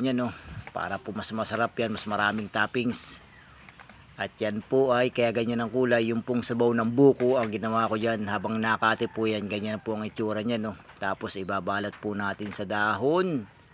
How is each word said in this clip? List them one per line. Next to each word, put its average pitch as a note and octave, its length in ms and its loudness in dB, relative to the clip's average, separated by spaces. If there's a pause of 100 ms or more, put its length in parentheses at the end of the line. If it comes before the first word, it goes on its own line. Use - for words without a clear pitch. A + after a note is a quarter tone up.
niya, B2+ 160 0
no? A#2+ 160 -2 (400)
Para F#2+ 240 -4
po G#2 160 -10
mas - 160 -8
masarap A2 480 -2
yan, A2+ 160 -2
mas G#2 160 -8
maraming G#2 400 0
toppings. A2+ 720 -2 (960)
At G2+ 240 -6
yan G#2+ 240 -4
po C3+ 320 4
ay B2 160 2
kaya A#2 160 2
ganyan A#2 320 0
ang A#2 80 -4
kulay. A#2+ 400 2
Yung A#2 160 -2
pong B2 160 0
sabaw A#2+ 320 2
ng A#2 160 2
buko C3 480 6
ang A2+ 160 0
ginawa A2+ 320 0
ko G#2+ 160 -2
dyan. A2 240 0
Habang G#2 320 -2
nakati A2 480 2
po A2 240 -2
yan, G#2+ 160 -2
ganyan G#2 320 -4
po A2 160 -6
ang G#2+ 160 -6
itsura G#2+ 320 -2
niya, A#2 160 -2
no? G#2+ 160 -4 (240)
Tapos G2 400 -4
ibabalot G2 640 -2
po G#2 160 -4
natin G2+ 320 -4
sa G2+ 160 -8
dahon. A2 800 0 (280)